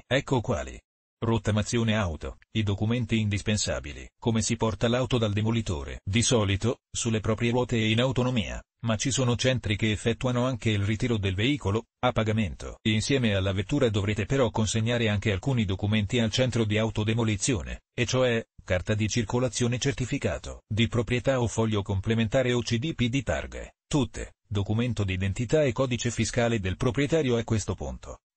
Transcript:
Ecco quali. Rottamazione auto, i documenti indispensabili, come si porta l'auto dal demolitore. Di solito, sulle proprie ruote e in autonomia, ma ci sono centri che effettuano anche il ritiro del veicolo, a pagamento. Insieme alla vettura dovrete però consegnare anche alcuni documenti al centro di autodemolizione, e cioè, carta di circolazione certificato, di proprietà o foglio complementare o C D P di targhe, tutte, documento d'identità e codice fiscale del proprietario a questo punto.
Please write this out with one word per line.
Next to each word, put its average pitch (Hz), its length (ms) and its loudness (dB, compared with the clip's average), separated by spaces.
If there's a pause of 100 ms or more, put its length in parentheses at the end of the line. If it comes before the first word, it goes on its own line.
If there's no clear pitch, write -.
Ecco 127 360 0
quali. 76 360 -4 (400)
Rottamazione 113 800 0
auto, 82 400 -4 (140)
i 110 120 0
documenti 110 560 0
indispensabili, 92 880 -2 (140)
come 113 220 2
si 117 140 0
porta 113 300 0
l'auto 123 300 2
dal 110 160 0
demolitore. 101 720 -2
Di 98 160 2
solito, 110 600 2 (140)
sulle 107 260 -2
proprie 110 300 0
ruote 123 260 0
e 110 120 2
in 110 140 2
autonomia, 123 600 -2 (220)
ma 113 120 0
ci 135 140 -2
sono 123 240 2
centri 113 420 0
che 110 140 2
effettuano 120 540 0
anche 127 240 -2
il 104 160 2
ritiro 113 320 0
del 98 180 0
veicolo, 110 520 0 (140)
a 123 120 2
pagamento. 107 680 -2
Insieme 110 520 2
alla 98 180 0
vettura 123 360 2
dovrete 101 380 0
però 131 240 2
consegnare 113 580 0
anche 104 240 2
alcuni 113 320 0
documenti 104 540 0
al 113 120 2
centro 120 360 2
di 104 100 0
autodemolizione, 107 1080 -2 (100)
e 123 100 0
cioè, 123 400 2 (180)
carta 92 320 0
di 107 140 0
circolazione 120 680 0
certificato, - 880 -4
di 113 220 2
proprietà 123 520 0
o 117 60 2
foglio 110 340 0
complementare 113 720 2
o 120 80 2
C 117 160 0
D 156 180 -2
P 120 140 0
di 123 140 0
targhe, 67 540 -6 (100)
tutte, 113 480 -2 (120)
documento 107 580 -2
d'identità 98 580 0
e 135 100 2
codice 123 380 -2
fiscale 117 500 0
del 92 160 -2
proprietario 135 600 0
a 107 60 -2
questo 104 300 -2
punto. - 440 -10 (180)